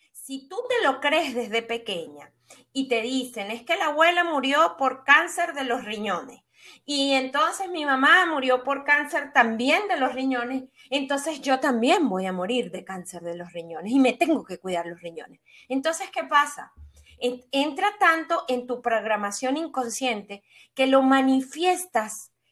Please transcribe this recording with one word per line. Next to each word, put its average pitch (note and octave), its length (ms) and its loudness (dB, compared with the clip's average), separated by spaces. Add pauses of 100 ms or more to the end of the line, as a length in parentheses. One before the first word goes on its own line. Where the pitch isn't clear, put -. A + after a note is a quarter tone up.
(120)
si - 380 -14
tú F#4 80 -10 (100)
te A#4 180 0
lo C4+ 140 0
crees D4 340 0
desde A3+ 280 -2
pequeña F3 720 -10 (400)
y C4+ 140 -2
te A3+ 140 0
dicen, A#3+ 500 -4
"Es A#3 120 -10
que E4+ 140 -2
la F4 100 0
abuela E4 360 4
murió D4+ 540 2
por C4+ 260 -2
cáncer E4+ 500 4
de C#4 100 -6
los A#3 220 -2
riñones, G#3 560 -6 (440)
y C#4 260 0
entonces C#4+ 580 0
mi E4 140 -4
mamá D4 420 4
murió C4 380 0
por C#4 220 -4
cáncer D4 480 -2
también B3+ 560 2
de F4 80 0
los C4+ 160 0
riñones, C4 500 -4 (260)
entonces C#4 520 -4
yo C4 180 0
también C#4 480 2
voy F#3+ 180 -2
a F#3 60 -4
morir F#3 400 -4
de F3+ 140 -12
cáncer F3+ 360 -12
de E3+ 140 -8
los F3 160 -14
riñones E3+ 400 -10
y C#4 80 4
me B3+ 140 4
tengo D#4 320 0
que - 140 -12
cuidar F3 260 -4
los E3+ 160 -12
riñones". E3 400 -14 (260)
Entonces, D#4+ 420 -2
¿qué E4+ 140 -6
pasa? C#4+ 480 0 (480)
En-, B3 320 -4
entra D4+ 380 0 (100)
tanto E4 480 2
en B3 180 -2
tu B3 160 -6
programación A3 760 0
inconsciente A#3 840 -6 (300)
que C4 140 2
lo C4+ 140 6
manifiestas C4 1300 2 (200)